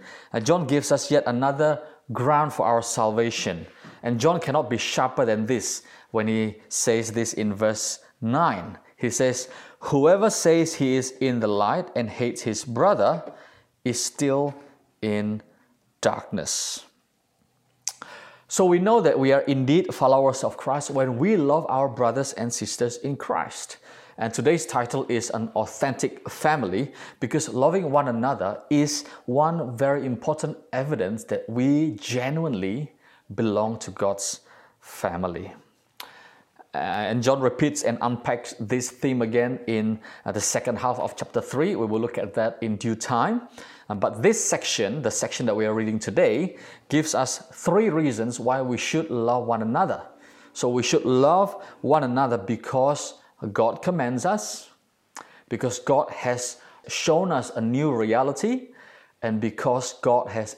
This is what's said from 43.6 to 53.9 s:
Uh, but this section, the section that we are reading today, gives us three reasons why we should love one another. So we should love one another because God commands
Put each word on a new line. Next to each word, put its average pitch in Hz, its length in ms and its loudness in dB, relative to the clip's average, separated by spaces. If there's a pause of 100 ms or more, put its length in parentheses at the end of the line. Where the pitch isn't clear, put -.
Uh, 107 60 -4
but 107 260 -2
this 214 200 4
section, 120 600 -2
the 110 100 0
section - 360 -4
that 107 100 2
we 110 80 2
are 107 80 0
reading 110 260 -2
today, 143 560 0 (320)
gives 151 260 0
us 127 380 -2
three 202 380 2
reasons 123 500 0
why 127 220 0
we 127 160 -2
should - 320 -2
love 120 360 0
one 113 160 0
another. 123 400 0 (520)
So - 160 0
we 123 120 2
should 147 220 2
love 151 580 4 (200)
one 143 240 4
another 123 320 2
because 127 800 -2 (360)
God 113 300 0
commands 131 440 -2